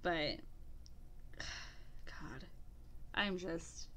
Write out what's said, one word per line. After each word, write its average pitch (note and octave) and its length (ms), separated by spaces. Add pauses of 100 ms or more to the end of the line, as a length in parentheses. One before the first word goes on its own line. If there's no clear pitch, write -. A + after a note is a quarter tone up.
But, D#3+ 340 (1000)
<sighs> - 20
God, - 1040 (720)
I'm G3 240
just E3 580